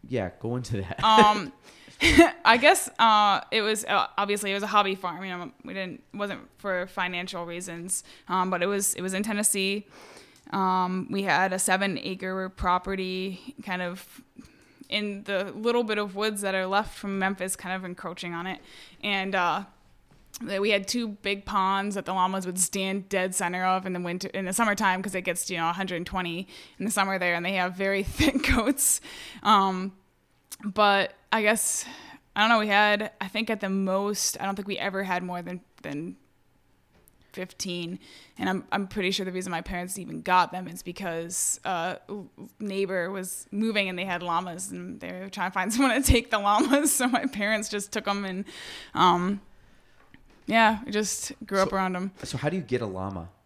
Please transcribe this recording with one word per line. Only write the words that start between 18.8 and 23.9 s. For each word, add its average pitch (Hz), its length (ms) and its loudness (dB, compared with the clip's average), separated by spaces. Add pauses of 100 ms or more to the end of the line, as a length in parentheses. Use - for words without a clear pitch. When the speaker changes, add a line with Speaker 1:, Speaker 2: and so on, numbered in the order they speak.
Speaker 2:
And, 196 320 -2
uh, 175 280 2 (760)
that 196 200 -4
we 208 100 2
had 196 180 2
two 240 180 -2
big 202 380 -6
ponds 196 500 0
that 196 100 -4
the 180 80 -6
llamas 190 340 0
would 185 120 -4
stand 190 500 -2
dead 185 240 0
center 185 320 -2
of 185 220 2
in 185 60 -4